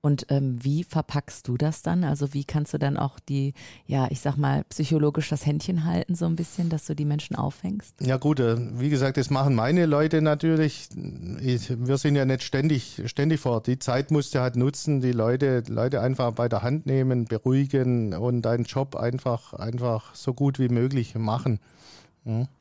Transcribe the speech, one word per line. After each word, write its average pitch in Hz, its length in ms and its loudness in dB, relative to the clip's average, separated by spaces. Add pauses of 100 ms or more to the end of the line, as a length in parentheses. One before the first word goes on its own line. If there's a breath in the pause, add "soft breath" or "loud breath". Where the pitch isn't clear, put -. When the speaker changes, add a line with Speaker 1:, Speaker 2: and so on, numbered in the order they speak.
Speaker 1:
Und, 147 260 2
ähm, 139 340 0
wie 147 200 0
verpackst - 640 -6
du 120 100 -2
das 156 260 0
dann? 175 200 2
Also 143 300 0
wie 143 100 -2
kannst 151 300 -2
du 151 60 -2
dann 143 180 0
auch - 220 -2
die, 139 340 -2 (320 loud breath)
ja, 135 240 0
ich 135 100 -4
sag 139 160 -2
mal, 143 340 0
psychologisch 151 600 0
das 147 160 -4
Händchen 156 400 0
halten, 170 300 0
so 170 100 -2
ein 165 100 0
bisschen, 170 340 -4
dass 160 180 -4
du 151 80 -4
die 147 100 -2
Menschen 147 300 -2
auffängst? 180 680 -6
Speaker 2:
Ja 131 160 2
gut, 143 220 2
äh, 117 160 4 (240)
wie 139 100 0
gesagt, 135 280 2
das 131 120 0
machen 135 240 4
meine 143 320 4
Leute 156 380 4
natürlich. 156 680 2 (500)
Ich, 127 320 -2 (140)
wir 135 140 2
sind 147 160 2
ja 139 100 4
nicht 131 160 0
ständig, 139 640 -2
ständig 143 360 0
vor 123 100 0
Ort. 110 160 -2
Die 127 100 0
Zeit 131 320 0
musst 147 240 0
du 135 60 2
halt 123 160 0
nutzen, 139 460 0
die 127 100 2
Leute, 123 560 2
Leute 117 340 0
einfach 127 300 0
bei 117 180 -2
der 101 140 0
Hand 139 240 -2
nehmen, 131 380 2
beruhigen 123 880 2
und 120 260 0
deinen 117 220 2
Job 135 320 -4
einfach, 120 580 -4
einfach 117 600 -4
so - 180 -4
gut 139 240 0
wie 127 120 2
möglich 123 440 0
machen. 113 460 0 (640 loud breath)
Hm? 117 240 -2 (140)